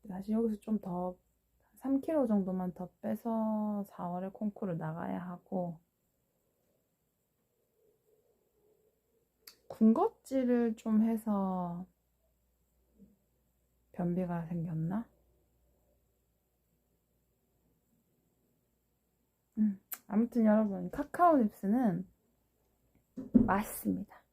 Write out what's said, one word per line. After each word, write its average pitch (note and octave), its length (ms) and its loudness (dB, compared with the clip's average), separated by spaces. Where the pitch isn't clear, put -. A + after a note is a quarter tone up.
사실 G3 260 -6
여기서 A3 260 0
좀 G#3+ 200 -2
더, F3+ 340 -4
삼 C4+ 240 0
킬로 D4 260 2
정도만 F#3 480 0
더 F3+ 140 -10
빼서 G#3+ 880 -2
사월에 F3+ 420 -6
콩쿠르 G3+ 440 -6
나가야 E3+ 460 -6
하고, F3 580 -8
군것질을 A#3+ 1080 2
좀 A3 320 0
해서 F#3+ 760 -2
변비가 F3 540 -2
생겼나? E3+ 580 -4
음, G#3 220 2
아무튼 A3+ 380 2
여러분, G3+ 440 4
카카오 D#4+ 460 4
닙스는 G#3 720 2
맛있습니다. G3 840 2